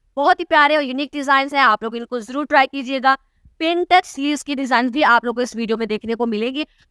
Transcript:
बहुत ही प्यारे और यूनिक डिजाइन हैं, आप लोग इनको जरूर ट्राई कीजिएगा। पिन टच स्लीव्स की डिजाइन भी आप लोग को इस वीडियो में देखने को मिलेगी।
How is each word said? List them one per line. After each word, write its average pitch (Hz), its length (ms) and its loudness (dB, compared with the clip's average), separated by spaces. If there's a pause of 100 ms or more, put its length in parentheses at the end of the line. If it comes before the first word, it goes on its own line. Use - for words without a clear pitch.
(180)
बहुत 349 220 2
ही 349 60 -6
प्यारे 302 300 4
और 294 80 2
यूनिक 262 300 -6
डिजाइन 277 400 0
हैं, 277 100 2
आप 220 200 4
लोग 226 120 -6
इनको 240 260 -8
जरूर 254 240 -6
ट्राई 269 220 4
कीजिएगा। 269 480 -2 (460)
पिन 339 300 0
टच 370 140 4
स्लीव्स 277 380 -4
की 285 120 -6
डिजाइन 254 360 0
भी 294 140 0
आप 233 200 4
लोग 233 100 -4
को 240 60 -2
इस 240 140 -6
वीडियो 220 220 -4
में 226 100 -4
देखने 214 280 -6
को 240 120 -2
मिलेगी। 240 400 -4 (240)